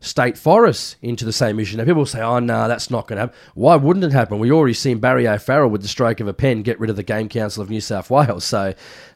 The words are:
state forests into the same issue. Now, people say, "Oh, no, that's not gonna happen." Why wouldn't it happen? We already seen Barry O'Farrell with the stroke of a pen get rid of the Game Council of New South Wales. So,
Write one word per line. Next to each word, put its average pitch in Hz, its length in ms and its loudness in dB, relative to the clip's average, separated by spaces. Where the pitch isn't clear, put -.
state - 360 -4
forests 180 640 2
into 117 240 -6
the 110 80 -4
same 110 280 0
issue. 104 160 -6
Now, 113 80 -4
people 151 220 2
say, 120 140 -6
"Oh, 120 200 0
no, 117 260 0
that's 117 240 -4
not 117 160 -4
gonna 104 140 -6
happen." 117 160 -6
Why 147 220 6
wouldn't 175 280 2
it 151 60 0
happen? 110 300 0
We 117 100 2
already 143 240 4
seen 120 240 -2
Barry 123 300 2
O'Farrell 127 400 2
with 104 140 -2
the 104 60 -10
stroke 117 300 0
of 107 80 -6
a 98 80 -6
pen 120 280 0
get 113 180 -4
rid 110 100 -2
of 101 60 -4
the 101 80 -6
Game 107 240 -4
Council 107 340 -6
of 98 80 -10
New 110 100 -4
South 101 300 -6
Wales. 120 340 2
So, 98 300 -2